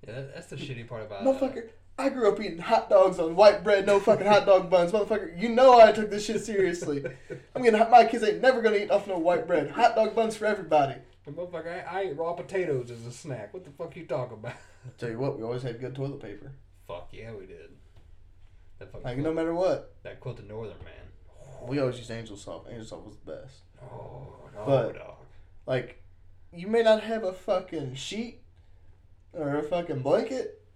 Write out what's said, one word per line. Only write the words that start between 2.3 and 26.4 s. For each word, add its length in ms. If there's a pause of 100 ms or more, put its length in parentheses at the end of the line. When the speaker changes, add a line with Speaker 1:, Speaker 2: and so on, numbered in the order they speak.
Speaker 2:
up 100
eating 180
hot 300
dogs 300
on 160
white 300
bread, 220
no 120
fucking 280
hot 200
dog 240
buns. 220
Motherfucker, 480
you 80
know 320
I 120
took 180
this 160
shit 180
seriously. 600 (260)
Speaker 1:
<laughs> 260
Speaker 2:
I'm 80
gonna, 260
my 140
kids 200
ain't 160
never 220
gonna 140
eat 140
off 180
no 100
white 280
bread. 240
Hot 260
dog 180
buns 220
for 100
everybody. 480 (320)
Speaker 1:
And 100
motherfucker, 500
I, 120
I 60
ate 120
raw 160
potatoes 580
as 140
a 80
snack. 400
What 120
the 60
fuck 260
you 100
talking 320
about? 140
<laughs> 340
Speaker 2:
I'll 100
tell 140
you 80
what, 180
we 80
always 180
had 180
good 140
toilet 260
paper. 320 (340)
Speaker 1:
Fuck 260
yeah, 200
we 140
did. 240 (1080)
That 140
fucking 120
Speaker 2:
Like, 140
no 60
Speaker 1:
quilt-, 120
Speaker 2:
matter 180
what. 400 (100)
Speaker 1:
that 160
quilted 280
northern, 360
man. 840
Speaker 2:
We 120
always 180
used 120
Angel 260
Soft. 340
Angel 160
Soft 180
was 120
the 160
best. 240 (260)
Speaker 1:
Oh, 540 (180)
no, 100
Speaker 2:
But, 300
Speaker 1:
dog. 220 (500)
Speaker 2:
like, 340 (540)